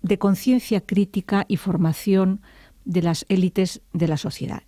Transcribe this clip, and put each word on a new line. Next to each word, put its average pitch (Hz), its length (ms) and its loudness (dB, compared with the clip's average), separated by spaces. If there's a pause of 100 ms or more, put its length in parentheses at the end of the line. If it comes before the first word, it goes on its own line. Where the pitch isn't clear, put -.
de 190 160 0
conciencia 208 640 2
crítica 196 680 0
y 202 80 0
formación 190 840 0 (440)
de 175 180 -2
las 165 260 -2
élites 185 540 0 (100)
de 170 160 0
la 156 80 0
sociedad. - 520 -6